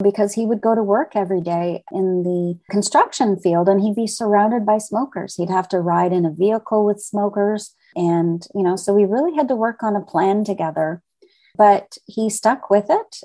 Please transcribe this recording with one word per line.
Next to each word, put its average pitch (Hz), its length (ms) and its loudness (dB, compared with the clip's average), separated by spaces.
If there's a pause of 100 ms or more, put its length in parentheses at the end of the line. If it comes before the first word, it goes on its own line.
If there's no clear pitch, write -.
because 202 320 0
he 226 120 -2
would 214 160 -2
go 226 120 2
to 226 100 0
work 214 320 0
every 185 260 -2
day 170 500 -4
in 185 320 0
the 175 340 -2 (120)
construction 208 680 0
field 175 300 0
and 196 140 4
he'd 208 140 0
be 226 120 -2
surrounded 214 580 0
by 214 120 2
smokers. 214 580 -6
He'd 175 140 -4
have 185 200 -2
to 185 100 0
ride 175 340 0
in 175 120 2
a 160 60 -2
vehicle 208 540 0
with 208 160 0
smokers. 208 720 -2 (200)
And, 170 580 0
you 196 100 -2
know, 180 120 2
so 196 180 -2
we 202 120 4
really 277 300 0
had 294 120 0
to 254 80 -2
work 226 260 -2
on 214 140 -2
a 196 60 -2
plan 196 440 0
together, 160 560 -4 (560)
but 202 480 4
he 220 240 -4
stuck 226 400 -2
with 202 200 4
it. 415 360 -2